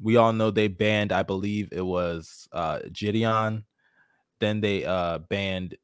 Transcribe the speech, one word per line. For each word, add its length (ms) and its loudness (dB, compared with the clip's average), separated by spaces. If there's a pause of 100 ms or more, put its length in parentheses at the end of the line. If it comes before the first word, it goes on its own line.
we 160 4
all 160 8
know 180 2
they 160 2
banned, 440 0
I 120 2
believe 480 -4
it 100 -6
was, 720 -4
uh, 280 -2 (140)
Gideon. 720 0 (760)
Then 220 0
they, 240 0
uh, 340 -2 (100)
banned 540 -4